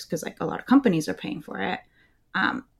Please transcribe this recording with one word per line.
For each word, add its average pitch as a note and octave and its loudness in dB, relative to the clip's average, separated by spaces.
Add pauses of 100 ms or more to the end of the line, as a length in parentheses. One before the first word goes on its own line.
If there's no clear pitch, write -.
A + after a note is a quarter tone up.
'cause, - -4
like, - -8
a E2 -2
lot D#2+ -4
of - -16
companies G#3 6
are F#3 -2
paying - -8
for - -12
it. F#3 -4 (540)
Um, - 0 (140)